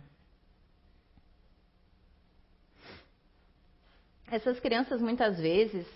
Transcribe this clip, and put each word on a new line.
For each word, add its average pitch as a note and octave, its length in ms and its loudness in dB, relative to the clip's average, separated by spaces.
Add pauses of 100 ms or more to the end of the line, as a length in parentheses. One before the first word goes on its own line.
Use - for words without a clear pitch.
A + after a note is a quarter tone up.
(4000)
Essas A#3 300 -2
crianças, B3 420 0
muitas A#3 400 0
vezes, F#3 560 2